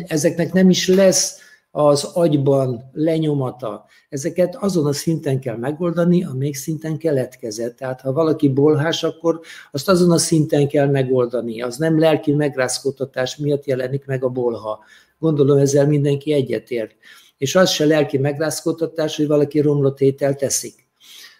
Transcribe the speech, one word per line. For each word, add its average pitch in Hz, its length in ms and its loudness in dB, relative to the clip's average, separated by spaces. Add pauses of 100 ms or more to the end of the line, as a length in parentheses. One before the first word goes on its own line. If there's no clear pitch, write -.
ezeknek 160 460 -2
nem 185 180 6
is 175 180 0
lesz 185 500 2 (380)
az 147 280 2
agyban 135 880 0
lenyomata. 147 920 -2 (240)
Ezeket 170 480 -4
azon 175 300 0
a 143 60 0
szinten 143 480 -2
kell 117 160 -8
megoldani, 170 680 0
amelyik 135 300 -6
szinten 156 440 -8
keletkezett. 123 800 -4
Tehát 131 240 -10
ha 131 120 -4
valaki 151 360 0
bolhás, 147 540 2
akkor 165 380 -2 (320)
azt 143 160 -8
azon 180 220 4
a 165 80 4
szinten 147 500 2
kell 143 180 2
megoldani. 123 760 -2
Az 120 140 -8
nem 160 220 0
lelki 156 340 2
megrázkódtatás 135 1040 -2
miatt 143 280 -2
jelenik 131 420 -4
meg 131 180 -4
a 127 40 2
bolha. 117 560 -6 (340)
Gondolom, 143 400 2
ezzel 139 280 4
mindenki 147 460 0
egyetért. 117 640 -4 (420)
És 135 180 -4
az 185 160 4
se - 140 0
lelki 147 340 2
megrázkódtatás, 151 1000 -4
hogy 151 100 0
valaki 147 340 2
romlott 143 400 2
ételt 139 420 0
eszik. - 460 -6 (500)